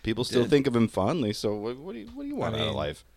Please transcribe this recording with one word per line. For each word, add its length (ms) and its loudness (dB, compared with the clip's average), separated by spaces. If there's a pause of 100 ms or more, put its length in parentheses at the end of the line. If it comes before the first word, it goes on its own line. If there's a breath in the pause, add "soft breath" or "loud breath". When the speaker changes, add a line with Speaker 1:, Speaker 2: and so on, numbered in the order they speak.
Speaker 1:
people 180 0
still 200 2
Speaker 2:
Did. 80 2
Speaker 1:
think 180 6
of 80 2
him 100 6
fondly. 460 0
So 240 -2
what, 200 -6
what 180 -14
do 40 -12
you, 160 -14
what 80 -12
do 60 -10
you 80 -8
want 180 -2
Speaker 2:
I 40 -4
Speaker 1:
out 40 -2
of 60 0
Speaker 2:
mean, 80 -4
Speaker 1:
life? 280 -6 (120)